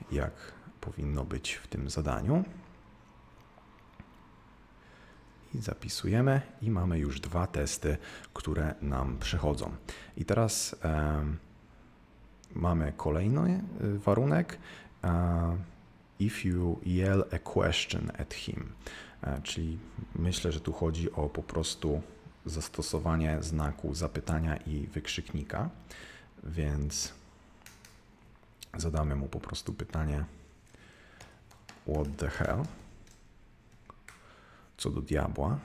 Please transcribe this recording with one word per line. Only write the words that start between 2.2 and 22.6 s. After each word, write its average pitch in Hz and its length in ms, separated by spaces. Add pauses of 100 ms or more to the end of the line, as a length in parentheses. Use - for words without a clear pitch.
I 135 40
zapisujemy 120 800 (220)
i 110 80
mamy 90 280
już 71 220
dwa 85 260
testy, 73 500 (380)
które 78 480
nam 67 360
przychodzą. 69 520 (460)
I - 80
teraz, - 580
em, 76 560 (1160)
mamy 82 420
kolejny, 131 680 (200)
y, 101 140
warunek. 135 600 (460)
E, 85 520 (640)
if 104 300
you 87 380
yell 95 460
a 82 60
question - 800
at - 160
him. - 380 (500)
E, 69 200
czyli 80 360 (360)
myślę, 87 380
że 78 80
tu - 120
chodzi 82 400
o 73 160
po 80 140
prostu 80 600 (440)
zastosowanie 80 960